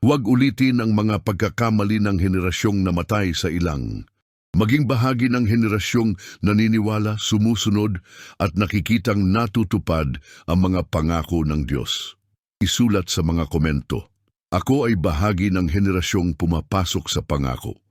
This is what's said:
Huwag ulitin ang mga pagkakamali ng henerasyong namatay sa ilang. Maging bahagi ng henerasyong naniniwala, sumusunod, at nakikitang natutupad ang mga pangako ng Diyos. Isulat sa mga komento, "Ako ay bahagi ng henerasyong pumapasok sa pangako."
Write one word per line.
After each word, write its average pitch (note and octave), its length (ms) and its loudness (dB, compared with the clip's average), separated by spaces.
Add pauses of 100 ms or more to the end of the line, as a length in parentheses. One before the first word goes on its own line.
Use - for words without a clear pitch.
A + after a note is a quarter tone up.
Huwag C3+ 240 2
ulitin B2+ 560 2
ang A2 160 2
mga G#2 240 2
pagkakamali G#2+ 800 0
ng G2+ 160 0
henerasyong F#2 640 0
namatay F#2 560 0
sa F2 160 -2
ilang. C2 560 -4 (480)
Maging A2 320 2
bahagi B2+ 400 2
ng B2 160 0
henerasyong A2 720 0 (240)
naniniwala, G#2+ 800 0
sumusunod, G#2+ 800 0 (400)
at E2+ 160 -2
nakikitang G2+ 720 0
natutupad F#2 880 0 (320)
ang E2+ 80 4
mga F#2 320 2
pangako E2 560 -2
ng D2+ 240 -2
Diyos. - 480 -6 (400)
Isulat G2+ 560 0
sa F#2 80 -2
mga E2 320 0
komento, D#2 560 -2 (400)
"Ako B2+ 400 0
ay A2 80 2
bahagi F#2 560 0
ng F2+ 160 0
henerasyong F2+ 640 0
pumapasok E2+ 720 -2
sa - 160 -4
pangako." C2+ 560 -4 (140)